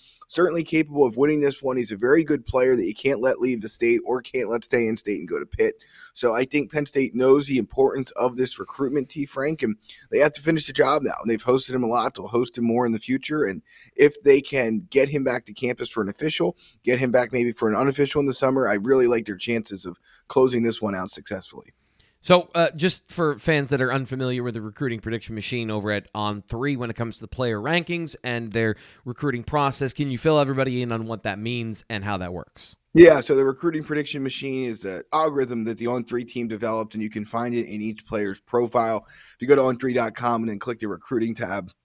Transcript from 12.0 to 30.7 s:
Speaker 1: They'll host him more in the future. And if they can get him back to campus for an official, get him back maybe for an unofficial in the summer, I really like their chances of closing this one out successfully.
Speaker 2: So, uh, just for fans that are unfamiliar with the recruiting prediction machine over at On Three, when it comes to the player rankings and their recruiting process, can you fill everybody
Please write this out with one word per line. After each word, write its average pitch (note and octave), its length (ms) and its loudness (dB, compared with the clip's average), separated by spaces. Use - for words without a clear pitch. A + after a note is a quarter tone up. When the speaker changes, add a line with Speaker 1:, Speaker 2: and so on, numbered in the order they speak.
Speaker 1:
They'll G2+ 140 -10
host A#2+ 280 -2
him A#2+ 80 -2
more A#2 220 2
in A#2 60 0
the A2 80 -2
future. C3+ 460 -2
And F#2 160 -6
if D3 260 4
they C#3 180 8
can A2+ 500 -2
get C3+ 180 4
him C#3+ 160 -2
back B2 220 -2
to G#2+ 60 -18
campus A#2+ 360 -6
for A2+ 160 -4
an G2 40 -4
official, D#3 480 -4
get B2 160 2
him B2+ 100 0
back A#2 220 2
maybe A#2+ 200 0
for A2+ 160 -2
an G#2+ 60 2
unofficial C3+ 460 0
in C#3+ 60 0
the C3 60 0
summer, C3 360 2
I G2+ 60 2
really B2 340 4
like A#2 180 0
their G#2 100 -6
chances G#2+ 500 -6
of F2 120 -14
closing B2+ 340 4
this A2+ 180 -2
one G#2 140 -2
out F#2 160 -6
successfully. - 640 -12
Speaker 2:
So, F3 340 2
uh, E3+ 160 2
just D#3+ 420 -4
for D3+ 240 -2
fans C#3+ 320 0
that C3 140 0
are B2+ 100 0
unfamiliar C3 500 -4
with A#2+ 120 -6
the A2 80 -10
recruiting A2+ 360 -6
prediction A2+ 360 -8
machine A2+ 360 -4
over G#2+ 220 -2
at G2+ 220 -4
On G#2 260 -4
Three, C3 340 -4
when B2 140 -4
it A#2 80 -10
comes A#2 200 -6
to - 40 -14
the A2 80 -14
player A#2 320 -4
rankings E3+ 640 -2
and A#2 260 -6
their A2 260 0
recruiting A#2+ 400 -4
process, C#3 480 -2
can C#3+ 180 -4
you B2 60 -4
fill D#3 220 2
everybody C3+ 420 0